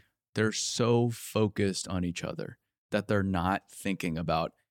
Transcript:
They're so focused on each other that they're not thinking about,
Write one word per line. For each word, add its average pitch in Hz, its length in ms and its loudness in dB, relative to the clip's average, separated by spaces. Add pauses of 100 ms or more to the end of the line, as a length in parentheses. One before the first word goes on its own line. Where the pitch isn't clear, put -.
(360)
They're 110 180 2
so 120 560 2
focused 104 800 0
on 90 180 -2
each 87 180 -4
other - 340 -8 (340)
that 104 160 0
they're 101 160 4
not 95 460 0
thinking 87 480 -4
about, 80 360 0 (180)